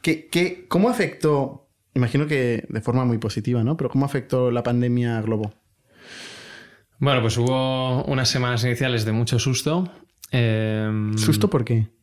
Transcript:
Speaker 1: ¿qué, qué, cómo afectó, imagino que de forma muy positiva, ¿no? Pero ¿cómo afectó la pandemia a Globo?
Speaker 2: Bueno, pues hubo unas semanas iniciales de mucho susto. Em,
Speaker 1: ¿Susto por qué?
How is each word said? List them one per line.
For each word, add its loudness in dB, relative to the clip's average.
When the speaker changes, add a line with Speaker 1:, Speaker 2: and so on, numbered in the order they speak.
Speaker 1:
¿qué, -2
qué, -2
cómo 4
afectó, -2
imagino 2
que 0
de -4
forma 0
muy 0
positiva, -2
¿no? 0
Pero -2
¿cómo 2
afectó 0
la 0
pandemia 0
a -4
Globo? -2
Speaker 2:
Bueno, 2
pues 0
hubo 0
unas 0
semanas 0
iniciales 0
de 0
mucho 0
susto. 0
Em, 0
Speaker 1:
¿Susto 2
por 0
qué? 0